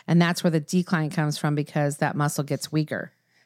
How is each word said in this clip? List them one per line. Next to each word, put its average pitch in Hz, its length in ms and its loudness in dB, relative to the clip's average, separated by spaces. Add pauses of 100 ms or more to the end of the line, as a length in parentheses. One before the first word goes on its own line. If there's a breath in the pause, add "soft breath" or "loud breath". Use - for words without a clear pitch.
And 170 140 4
that's 170 240 0
where 180 60 2
the 160 100 2
decline 160 500 0
comes 147 280 -2
from, 147 160 0
because 147 440 0
that 147 180 0
muscle 147 280 0
gets 139 260 -4
weaker. 151 420 -2 (340)